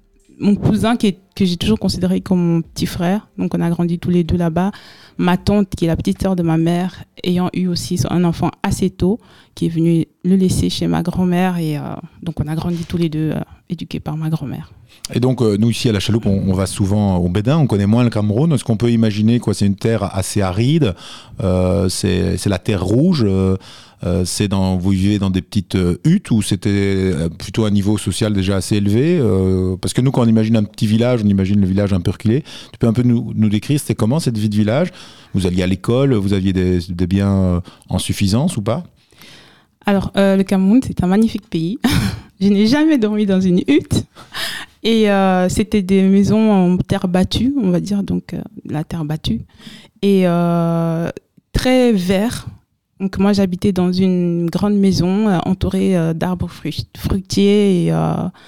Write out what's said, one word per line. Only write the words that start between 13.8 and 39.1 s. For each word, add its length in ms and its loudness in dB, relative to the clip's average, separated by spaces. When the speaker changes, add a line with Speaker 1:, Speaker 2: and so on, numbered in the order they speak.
Speaker 1:
par 160 -8
ma 140 -4
grand-mère. 420 -6
Speaker 2:
Et 60 0
donc, 220 0
euh, 160 2
nous 120 2
ici 180 0
à 40 2
la 80 2
Chaloupe, 260 0
on, 220 0
on 60 2
va 120 0
souvent 520 0
au 100 0
Bédin, 300 0
on 80 2
connaît 200 2
moins 180 4
le 60 2
Cameroun. 420 0
Est-ce 120 0
qu'on 120 0
peut 140 0
imaginer, 500 2
quoi, 140 -2
c'est 120 0
une 100 2
terre 260 0
assez 260 -2
aride, 520 0
euh, 460 2
c'est, 480 -2
c'est 140 -2
la 80 0
terre 260 -2
rouge, 420 2
euh, 300 0
euh, 200 -2
c'est 240 -2
dans, 280 0
vous 140 -2
vivez 280 2
dans 120 -2
des 120 -2
petites, 340 -4
euh, 280 0
huttes 260 0
ou 120 0
c'était, 280 -2
euh, 600 0
plutôt 340 -4
un 60 0
niveau 280 0
social 340 -2
déjà 240 0
assez 200 -2
élevé, 420 0
euh, 640 0
parce 140 -6
que 80 -2
nous, 80 2
quand 120 0
on 60 4
imagine 280 2
un 80 2
petit 220 -4
village, 380 2
on 40 4
imagine 320 2
le 60 2
village 260 0
un 80 0
peu 100 -2
reculé. 320 0
Tu 60 -20
peux 80 2
un 60 4
peu 100 0
nous, 320 0
nous 140 2
décrire, 320 -2
c'était 140 -2
comment 260 0
cette 180 -2
vie 120 0
de 60 -2
village ? 320 0
Vous 120 0
alliez 160 0
à 40 0
l'école, 480 0
vous 180 0
aviez 200 0
des, 260 0
des 180 -4
biens, 280 2
euh, 260 2
en 100 -2
suffisance 580 -2
ou 60 -6
pas ? 220 -4